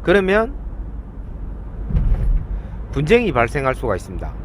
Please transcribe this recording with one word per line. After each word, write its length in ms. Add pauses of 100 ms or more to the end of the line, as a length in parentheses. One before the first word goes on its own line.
그러면 500 (2500)
분쟁이 400
발생할 440
수가 200
있습니다. 380 (120)